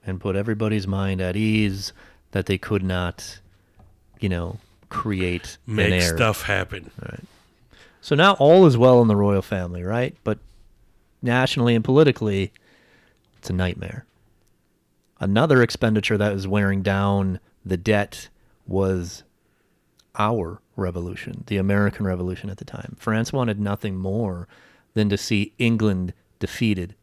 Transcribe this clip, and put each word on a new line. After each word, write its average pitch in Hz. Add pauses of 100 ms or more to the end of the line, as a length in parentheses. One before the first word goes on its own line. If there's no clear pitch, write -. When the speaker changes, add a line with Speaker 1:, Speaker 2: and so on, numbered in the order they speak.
Speaker 1:
And 92
put 95
everybody's 107
mind 98
at 92
ease 107 (380)
that 95
they 95
could 98
not, 90 (800)
you 104
know, 87 (320)
create 92
an 110
Speaker 2:
Make 101
Speaker 1:
heir. 87
Speaker 2:
stuff 110
happen. 95 (100)
Speaker 1:
All -
right. - (760)
So -
now 185
all 175
is 131
well 123
in 117
the 107
royal 101
family, 90
right? 117 (100)
But 107 (840)
nationally 123
and 113
politically, 113 (880)
it's -
a 92
nightmare. 90 (1120)
Another 123
expenditure 110
that 104
was 95
wearing 98
down 98 (240)
the 92
debt 101 (380)
was 92 (960)
our 104 (160)
revolution, 90
the 101
American 101
Revolution 92
at 98
the -
time. -
France 110
wanted 117
nothing 101
more 92 (440)
than 107
to 101
see 101
England 107 (280)
defeated 95